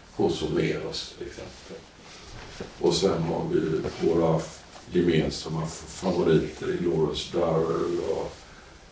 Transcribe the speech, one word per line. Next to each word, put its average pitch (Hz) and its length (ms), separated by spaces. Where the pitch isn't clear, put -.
hos 87 260
Homeros, 80 760
till - 100
exempel. - 500
Och - 140
sen 82 280
har 80 280
vi 80 300
våra 82 340
gemensamma 80 720
f-, - 240
favoriter - 840
i - 80
Lawrence 85 600
Durrell 82 600
och - 320